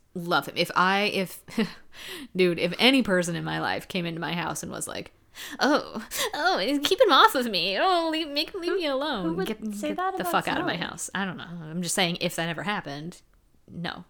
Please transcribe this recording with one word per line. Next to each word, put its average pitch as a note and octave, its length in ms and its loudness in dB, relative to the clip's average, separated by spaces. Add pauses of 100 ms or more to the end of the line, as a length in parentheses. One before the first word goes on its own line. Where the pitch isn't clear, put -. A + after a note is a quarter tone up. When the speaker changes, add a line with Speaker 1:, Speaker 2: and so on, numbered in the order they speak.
(140)
Speaker 1:
love E3+ 320 0
him. - 100 -12
If E3+ 180 0
I, F#3+ 280 4 (120)
if, F#3 260 -2 (500)
<laughs> - 460 -12
dude, F3+ 220 4
if F3 200 0
any B3+ 240 6
person F3+ 340 2
in D#3 80 -4
my D#3+ 160 -2
life G#2 280 -2
came F3 180 -4
into E3 140 -6
my D#3+ 140 -4
house E3 300 -4
and F#3 80 -10
was - 160 -8
like, - 240 -10 (480)
"Oh, A3+ 440 2 (300)
oh, C#4+ 480 2
keep F#4+ 180 4
him G4+ 120 8
off D#4+ 240 8
of B3 100 2
me. F#3+ 340 0
Oh, E4+ 300 4
leave, D#4 180 -2
make, D4 240 -4
leave F4+ 180 -4
Speaker 2:
Who, F#4 80 0
Speaker 1:
me E4 80 -2
alone. C4+ 400 -2
Speaker 2:
who E4 80 0
would F#4 120 -2
Speaker 1:
Get, A3 180 -6 (120)
Speaker 2:
say D4+ 120 -4
Speaker 1:
get D4+ 100 -2
Speaker 2:
that F#4+ 180 -2
Speaker 1:
the F#4 60 -4
Speaker 2:
about F4 100 -4
Speaker 1:
fuck - 160 2
out - 120 0
of F4+ 60 -2
my C3 100 -2
Speaker 2:
Smelly? E3 140 -4
Speaker 1:
house." - 240 -8
I G3 100 -2
don't F#3 120 -6
know. - 100 -12 (160)
I'm D#3+ 200 -6
just E3+ 120 -2
saying, E3+ 260 2
if E3+ 140 -2
that E3 140 -2
ever D#3 160 -4
happened, E3 580 -6 (480)
no. - 400 -8